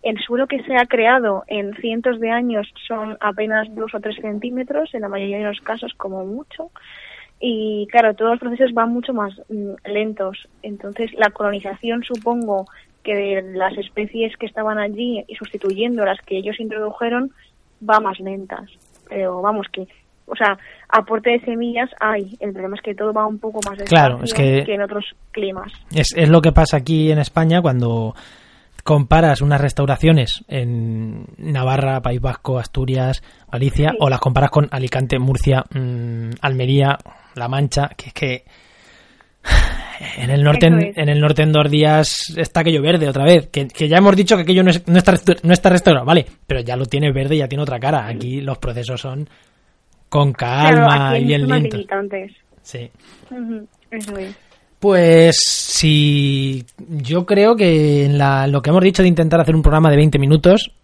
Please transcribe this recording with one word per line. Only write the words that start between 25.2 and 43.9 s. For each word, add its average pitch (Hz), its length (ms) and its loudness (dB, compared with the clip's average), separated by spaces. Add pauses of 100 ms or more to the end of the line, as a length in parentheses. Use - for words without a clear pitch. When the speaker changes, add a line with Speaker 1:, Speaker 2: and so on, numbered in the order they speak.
Speaker 1:
climas. 196 400 -10 (220)
Speaker 2:
es, 156 200 0
es 165 140 4
lo 160 140 6
que 160 100 4
pasa 156 240 4
aquí 156 340 0
en 151 100 2
España 165 420 0
cuando 117 520 -2 (680)
comparas 151 560 4
unas 143 200 2
restauraciones 139 840 0
en 113 800 -6 (140)
Navarra, 135 640 -2
País 120 180 -4
Vasco, 127 380 -4
Asturias, 131 640 -2 (280)
Galicia, 139 400 0
Speaker 1:
Sí. 196 80 -4
Speaker 2:
o 143 120 2
las 127 100 0
comparas 135 300 2
con 147 200 2
Alicante, 131 480 -2
Murcia, 131 460 0 (100)
mm, 120 560 -6 (120)
Almería, 135 540 0 (380)
La 120 140 -8
Mancha, 139 480 -2
que - 120 -18
es - 60 -20
que 127 300 -6 (960)
<sighs> - 760 0
en 123 120 -2
el 143 120 2
norte, 147 240 4
Speaker 1:
Eso 165 100 6
Speaker 2:
en, 165 100 4
Speaker 1:
es. - 120 -10
Speaker 2:
en 151 100 0
el 147 120 2
norte 151 220 2
en 156 100 4
dos 151 180 4
días 151 680 2
está 165 240 -2
aquello 160 220 2
verde 160 260 2
otra 135 160 -2
vez, 165 240 6
que, 139 200 -4
que 151 200 -4
ya 165 100 6